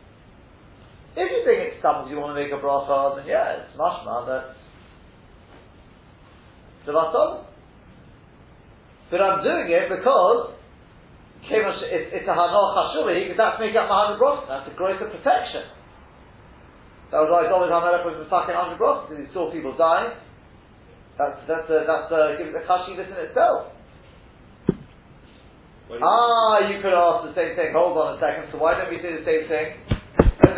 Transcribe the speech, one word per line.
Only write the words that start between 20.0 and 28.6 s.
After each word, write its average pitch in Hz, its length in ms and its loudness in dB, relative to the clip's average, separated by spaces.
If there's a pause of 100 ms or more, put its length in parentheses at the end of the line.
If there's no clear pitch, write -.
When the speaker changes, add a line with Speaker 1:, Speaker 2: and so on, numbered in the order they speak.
Speaker 1:
That's, 143 260 -2
that's 160 240 -6
a, 156 160 2
that's 160 240 -2
a, 151 300 2
gives 160 160 -10
a - 100 -6
chashivas 180 460 -2
in 185 80 -10 (100)
itself. - 380 2 (2250)
Speaker 2:
What 117 140 -14
do - 0 -
you 151 80 0
Speaker 1:
Ah, 226 500 4 (140)
you 202 100 -6
could 190 140 2
ask 170 320 4
the 151 80 -14
same 165 200 -2
thing. 160 200 -2
Hold 170 240 4
on 156 160 -2
a - 40 -14
second. 151 320 -2
So 147 60 -10
why 156 220 2